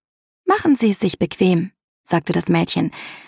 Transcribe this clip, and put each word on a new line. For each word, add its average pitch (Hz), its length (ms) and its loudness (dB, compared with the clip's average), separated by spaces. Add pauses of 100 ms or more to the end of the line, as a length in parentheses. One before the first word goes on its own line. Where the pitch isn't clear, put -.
(460)
„Machen 359 300 2
Sie 220 160 2
es - 80 -2
sich 185 180 -2
bequem“, 180 540 0 (320)
sagte 165 300 -2
das 175 160 -2
Mädchen. 165 420 0 (360)